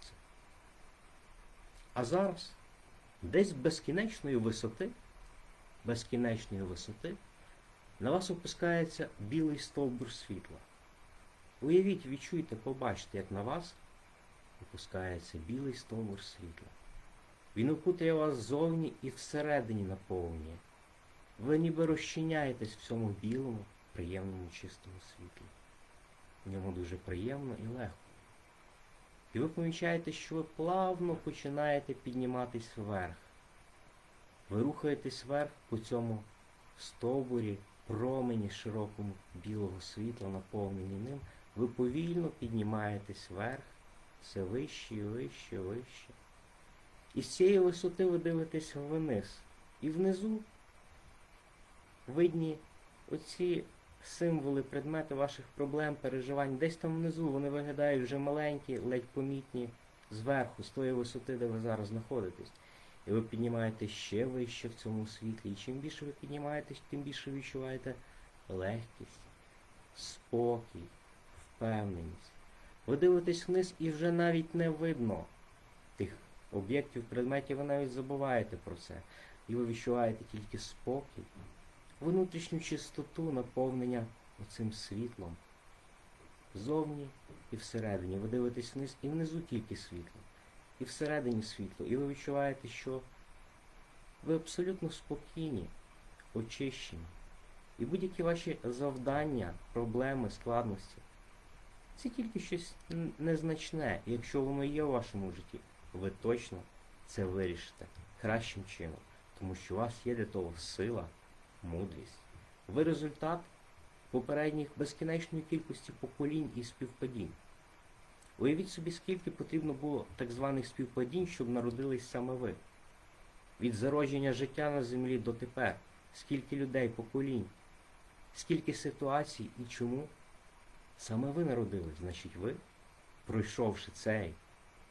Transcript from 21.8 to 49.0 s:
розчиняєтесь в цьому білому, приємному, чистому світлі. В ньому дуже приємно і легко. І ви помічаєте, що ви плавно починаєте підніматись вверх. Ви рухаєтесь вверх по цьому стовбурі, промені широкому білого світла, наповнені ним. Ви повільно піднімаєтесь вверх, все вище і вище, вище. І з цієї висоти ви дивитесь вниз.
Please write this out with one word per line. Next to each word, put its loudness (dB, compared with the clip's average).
розчиняєтесь 2
в -14
цьому 2
білому, 0
приємному, -4
чистому -12
світлі. -16
В -6
ньому -2
дуже -4
приємно -4
і -4
легко. -4
І 2
ви 4
помічаєте, 0
що -6
ви 2
плавно 2
починаєте 0
підніматись -2
вверх. 0
Ви 4
рухаєтесь 0
вверх 2
по 0
цьому 0
стовбурі, 0
промені 2
широкому -2
білого -2
світла, -4
наповнені -2
ним. -6
Ви 2
повільно 2
піднімаєтесь 0
вверх, -4
все -2
вище -4
і -2
вище, -4
вище. -6
І 0
з -2
цієї 8
висоти 4
ви 6
дивитесь 0
вниз. 0